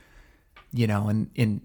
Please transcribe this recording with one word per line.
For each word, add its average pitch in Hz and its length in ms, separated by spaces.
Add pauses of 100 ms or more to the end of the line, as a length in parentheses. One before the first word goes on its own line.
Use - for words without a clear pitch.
(720)
you 120 140
know, 104 220
in, 107 260
in 110 300